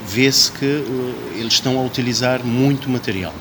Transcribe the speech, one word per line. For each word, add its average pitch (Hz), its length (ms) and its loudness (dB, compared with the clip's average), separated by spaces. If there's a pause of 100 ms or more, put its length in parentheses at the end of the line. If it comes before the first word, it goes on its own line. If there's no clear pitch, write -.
vê-se 127 460 4
que, 139 140 -2
eh, 127 760 -4
eles 113 140 0
estão 131 260 2
a - 20 0
utilizar 123 600 0
muito 131 460 2
material, 95 500 -2